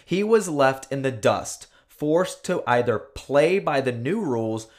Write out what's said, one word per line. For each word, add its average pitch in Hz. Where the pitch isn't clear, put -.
he 190
was 214
left 135
in 135
the 131
dust, 107
forced 165
to 180
either 120
play 151
by 156
the 127
new 135
rules 113